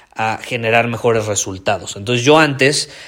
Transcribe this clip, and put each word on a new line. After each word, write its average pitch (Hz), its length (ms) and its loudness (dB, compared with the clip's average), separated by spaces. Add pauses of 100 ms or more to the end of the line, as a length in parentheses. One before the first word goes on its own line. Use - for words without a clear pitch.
(160)
a 110 260 -2
generar 117 460 0
mejores 113 400 0
resultados". 95 680 -4
Entonces 117 300 -2
yo 147 140 8
antes 147 500 2 (180)